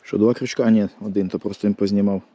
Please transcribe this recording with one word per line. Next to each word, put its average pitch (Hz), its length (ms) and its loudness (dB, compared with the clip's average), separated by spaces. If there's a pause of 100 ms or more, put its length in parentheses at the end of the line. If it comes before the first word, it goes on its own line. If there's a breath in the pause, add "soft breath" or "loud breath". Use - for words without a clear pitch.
Що, - 160 -6
два 113 160 4
крючка? - 280 -6
А, 113 80 4
ні, 104 180 4 (120)
один, 101 280 -4
то 90 100 -6
просто 101 300 -4
він 101 60 0
познімав. 101 480 0 (120)